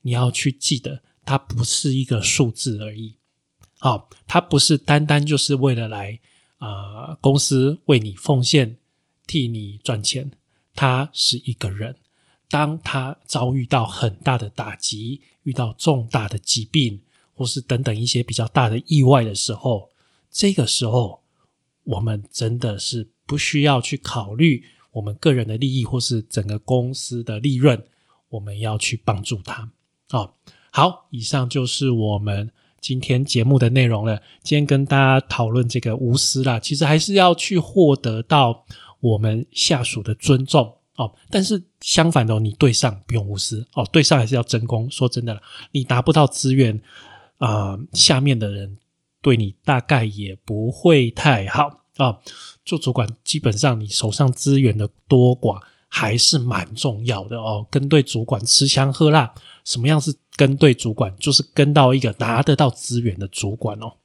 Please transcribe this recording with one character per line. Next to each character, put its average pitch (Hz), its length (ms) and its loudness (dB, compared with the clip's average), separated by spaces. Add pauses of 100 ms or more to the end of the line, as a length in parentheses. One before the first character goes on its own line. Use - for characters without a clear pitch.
你 123 120 -4
要 123 180 2
去 139 200 -2
记 - 280 -2
得， 135 240 -12 (240)
他 139 100 0
不 120 260 -4
是 135 300 -2
一 131 140 -2
个 110 160 -2
数 123 280 0
字 107 320 -6
而 107 140 -14
已。 110 200 -16 (640)
好， 220 300 -2 (180)
他 175 140 0
不 - 180 0
是 143 200 2
单 147 260 0
单 147 200 2
就 151 120 -2
是 143 200 -2
为 131 180 0
了 117 120 -6
来， 104 320 -12 (400)
呃， 107 600 -12
公 139 180 4
司 139 460 0
为 135 140 4
你 107 160 -4
奉 131 280 0
献， 123 360 0 (480)
替 139 200 -2
你 107 380 -10
赚 110 180 -4
钱， 131 280 -6 (440)
他 131 380 0
是 - 320 -2
一 123 80 -6
个 101 180 -6
人。 107 240 -10 (540)
当 151 320 -2
他 135 460 -8
遭 127 280 -2
遇 127 120 -2
到 120 180 2
很 107 300 -4 (100)
大 127 140 0
的 113 100 -8
打 104 280 -12
击， 113 440 -8 (220)
遇 139 100 -6
到 120 240 -4
重 127 340 0
大 113 160 -2
的 104 120 -6
疾 - 260 -4
病， 113 380 -2 (320)
或 135 100 -6
是 123 160 -6
等 123 220 -2
等 123 120 -2
一 113 120 -4
些 120 160 -2
比 - 100 -6
较 113 160 -2
大 123 220 2
的 113 160 -4
意 147 160 4
外 131 200 6
的 107 120 -4
时 - 180 -6
候， 107 380 -4 (400)
这 202 240 0
个 131 120 0
时 - 200 -2
候 113 360 -2 (640)
我 98 160 -4
们 107 320 -4
真 117 260 -4
的 110 200 -4
是 113 320 -8 (160)
不 143 100 -4
需 147 240 -2
要 143 180 4
去 127 200 -6
考 104 340 -8
虑 127 320 2 (280)
我 110 100 -6
们 104 140 -6
个 151 180 2
人 117 120 -2
的 110 120 -6
利 131 200 -2
益 120 60 -2
或 123 160 -4
是 117 220 -2
整 - 240 -6
个 107 120 -6
公 127 360 -2
司 120 280 -8
的 110 160 -8
利 131 180 0
润， 123 280 4 (460)
我 113 100 -8
们 101 180 -12
要 107 200 -4
去 - 260 -4
帮 101 180 -2
助 101 200 -8
他。 113 280 -14 (380)
好， 104 300 -6 (320)
好， - 400 0
以 120 100 -12
上 127 280 -2
就 127 180 -2
是 135 240 -2
我 107 280 0
们 104 320 -4 (300)
今 127 200 -6
天 123 240 0
节 123 180 0
目 135 160 4
的 123 120 4
内 131 140 4
容 113 200 0
了。 110 180 -2 (220)
今 - 120 -2
天 147 80 2
跟 139 220 2
大 139 100 2
家 135 300 6
讨 113 240 -2
论 120 180 0
这 120 120 -4
个 113 160 -4
无 123 200 0
私 135 280 0
啦， 120 160 0
其 - 160 -4
实 151 80 0
还 147 120 4
是 156 180 0
要 180 200 6
去 180 240 -2
获 156 380 4
得 113 260 -4
到 123 420 2 (360)
我 110 180 2
们 110 320 0
下 - 320 0
属 117 220 -6
的 107 100 -2
尊 135 320 2
重， 127 300 0 (180)
哦， 113 180 -6 (160)
但 196 140 0
是 190 180 -2 (200)
相 165 320 2
反 117 120 2
的 110 120 0
哦， - 20 0
你 110 140 0
对 127 200 4
上 104 360 -2
不 117 60 -2
用 104 120 0
无 101 100 -6
私， 110 380 -8
哦， 123 160 -2
对 160 120 4
上 151 140 4
还 123 80 4
是 120 120 -2
要 120 80 0
争 113 220 -2
功。 117 220 -2
说 131 200 -2
真 120 160 -4
的 113 100 -6
啦， 101 80 -16 (300)
你 139 160 -2
拿 123 120 2
不 156 120 2
到 151 140 6
资 131 280 0
源， 113 260 4 (580)
呃， 104 380 -2 (160)
下 - 280 2
面 135 180 2
的 104 140 -4
人 98 260 -12 (420)
对 131 160 4
你 101 280 -2
大 131 160 0
概 120 240 0
也 101 400 -8
不 110 260 -4
会 135 400 4
太 113 380 0
好， 143 340 -2 (140)
哦， 123 240 0 (440)
做 165 140 -4
主 131 140 -2
管 120 160 0 (160)
基 - 160 -4
本 120 120 0
上 113 280 0
你 104 80 -8
手 107 240 -2
上 135 180 2
资 139 300 2
源 107 180 2
的 104 100 -2 (200)
多 123 320 6
寡 - 200 -2 (280)
还 - 280 -2
是 143 220 4
蛮 120 380 -4
重 113 280 -4
要 110 200 -4
的 117 160 -10
哦， 107 280 -4
跟 139 200 -2
对 147 120 6
主 117 240 -2
管 110 200 -4
吃 135 240 4
香 139 240 2
喝 151 180 4
辣， 147 240 2 (300)
什 - 160 -6
么 123 80 0
样 156 120 4
是 143 140 -4 (220)
跟 139 200 4
对 139 180 6
主 117 180 -4
管， 101 260 -4
就 - 140 -2
是 - 120 2 (100)
跟 147 180 4
到 135 220 6
一 135 40 2
个 120 200 -2
拿 113 240 0
得 151 120 4
到 135 160 2
资 - 300 -6
源 107 180 -2
的 95 100 -8
主 101 280 -6
管 104 240 -6
哦。 113 140 -14 (100)